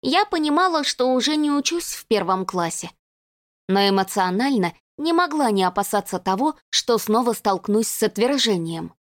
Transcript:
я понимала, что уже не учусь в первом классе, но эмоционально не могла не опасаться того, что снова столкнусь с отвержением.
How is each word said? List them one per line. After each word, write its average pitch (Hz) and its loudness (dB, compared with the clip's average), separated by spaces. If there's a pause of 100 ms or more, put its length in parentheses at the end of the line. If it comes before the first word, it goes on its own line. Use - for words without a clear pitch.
я 349 0
понимала, 320 0
что 254 0
уже 262 0
не 294 0
учусь 285 -2
в - -14
первом 185 0
классе, 170 -4 (760)
но 196 2
эмоционально 190 0 (240)
не 320 -2
могла 311 2
не 196 2
опасаться 196 -2
того, 214 0 (160)
что - 0
снова 233 2
столкнусь 208 0
с - -4
отвержением. 202 0